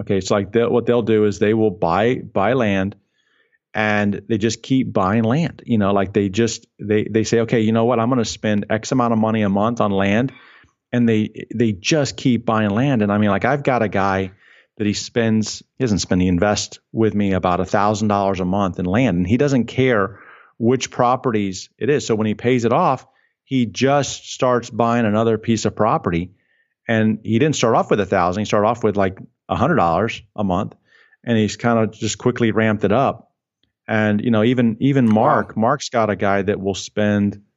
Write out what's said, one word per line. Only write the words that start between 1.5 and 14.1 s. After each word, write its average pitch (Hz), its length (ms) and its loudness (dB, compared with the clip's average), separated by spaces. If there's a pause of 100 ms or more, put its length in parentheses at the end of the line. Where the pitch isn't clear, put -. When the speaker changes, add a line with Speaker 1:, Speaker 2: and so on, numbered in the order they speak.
Speaker 1:
will 110 160 2
buy, 92 460 0
buy 107 380 -2
land, 101 420 -2 (760)
and 104 560 -2
they 113 100 0
just 113 240 -2
keep 127 300 -2
buying 107 320 2
land. 139 400 -2
You 120 140 0
know, 98 140 2
like, 98 200 0
they 101 160 0
just, 113 380 -2 (120)
they, 107 260 -2
they 110 200 0
say, 117 160 2
"Okay, 113 200 0
you 110 120 0
know 113 120 2
what? 117 160 2
I'm 113 80 0
gonna 127 160 0
spend 104 440 -2
X 110 240 -4
amount 120 200 2
of 113 60 2
money 110 240 0
a 101 80 0
month 107 320 0
on 104 80 2
land," 101 420 0 (580)
and 120 160 2
they, 107 480 0
they 113 180 0
just 135 440 -2
keep 117 300 0
buying 110 240 2
land. 120 320 0
And 101 100 2
I 104 60 2
mean, 104 120 2
like, 98 140 0
I've 139 180 0
got 127 200 2
a 107 60 0
guy 95 440 -2 (460)